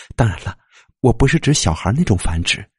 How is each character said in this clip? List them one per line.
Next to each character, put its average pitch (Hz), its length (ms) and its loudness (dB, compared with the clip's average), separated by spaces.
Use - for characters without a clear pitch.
当 117 100 2
然 90 160 -4
了， - 140 -10
我 120 120 4
不 139 140 2
是 147 120 2
指 143 140 2
小 - 180 0
孩 82 220 -2
那 156 100 0
种 104 140 2
繁 82 260 -2
殖 - 240 -4